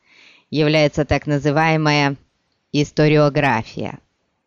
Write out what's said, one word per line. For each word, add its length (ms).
является 520
так 220
называемая 920
историография – 1300